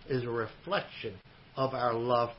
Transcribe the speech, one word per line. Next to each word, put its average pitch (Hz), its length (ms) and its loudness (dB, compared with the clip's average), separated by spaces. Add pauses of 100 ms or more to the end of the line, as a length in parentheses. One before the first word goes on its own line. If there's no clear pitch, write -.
is 127 160 0
a 120 40 -4
reflection 117 840 -4 (420)
of 131 160 2
our 120 220 2
love 120 440 4